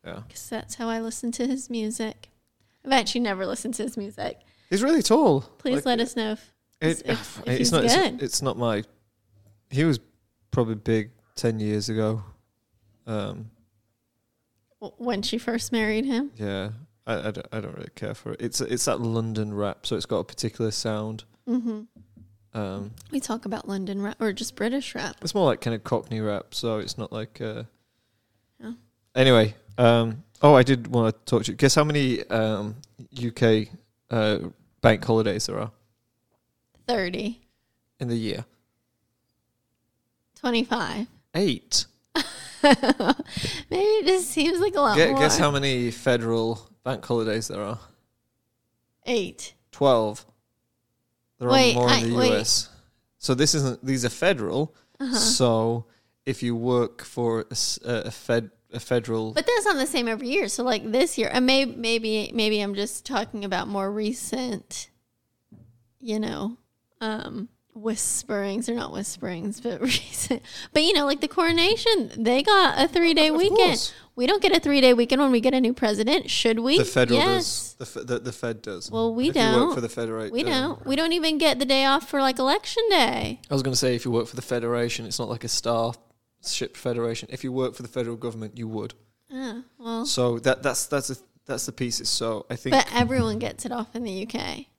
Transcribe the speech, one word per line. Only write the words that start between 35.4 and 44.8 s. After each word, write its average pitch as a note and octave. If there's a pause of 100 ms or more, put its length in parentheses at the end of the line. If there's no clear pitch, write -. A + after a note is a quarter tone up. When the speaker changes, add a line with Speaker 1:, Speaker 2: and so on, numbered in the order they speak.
Speaker 1:
there G2+
are? A2 (1160)
Speaker 2:
Thirty. G3+ (580)
Speaker 1:
In B2+
the A#2
year? A2+ (1900)
Speaker 2:
Twenty-five. A#3 (280)
Speaker 1:
Eight. - (300)
Speaker 2:
<laughs> -
Maybe C#4+ (960)
it G4+
just F#4
seems E4+
like F#4+
a C#4+